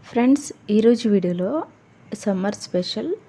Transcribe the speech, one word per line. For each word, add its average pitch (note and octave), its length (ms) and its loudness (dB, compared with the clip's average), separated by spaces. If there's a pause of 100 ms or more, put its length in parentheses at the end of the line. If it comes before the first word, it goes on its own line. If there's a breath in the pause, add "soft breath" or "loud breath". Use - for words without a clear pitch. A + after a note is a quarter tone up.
ఫ్రెండ్స్, C4 380 2 (280)
ఈరోజు A#3 360 4
వీడియోలో F3+ 400 0 (720)
సమ్మర్ G3 420 -2
స్పెషల్ A3 480 -4 (180)